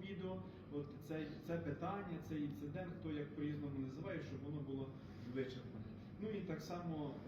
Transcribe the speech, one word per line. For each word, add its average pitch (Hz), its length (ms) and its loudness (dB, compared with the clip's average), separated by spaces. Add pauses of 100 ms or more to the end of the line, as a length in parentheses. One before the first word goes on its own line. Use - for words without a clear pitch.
відео, 185 340 0 (360)
от 147 120 2 (220)
цей, 156 200 0 (200)
це 165 100 4
питання, 165 600 2 (120)
цей 156 140 2
інцидент, 147 560 0
хто 160 120 0
як 147 240 2
по-різному 147 440 2
називає, 160 440 0
щоб 131 220 -2
воно 147 240 0
було 135 160 2 (480)
вичерпане. - 520 0 (360)
Ну 220 80 2
і 196 120 2
так 160 200 0
само, 160 540 0 (120)